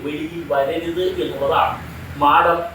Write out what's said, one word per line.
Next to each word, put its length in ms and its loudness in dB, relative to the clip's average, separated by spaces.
വെളിയിൽ 420 -6
വരരുത് 580 0
എന്നുള്ളതാണ്. 520 0
മാഡം 400 6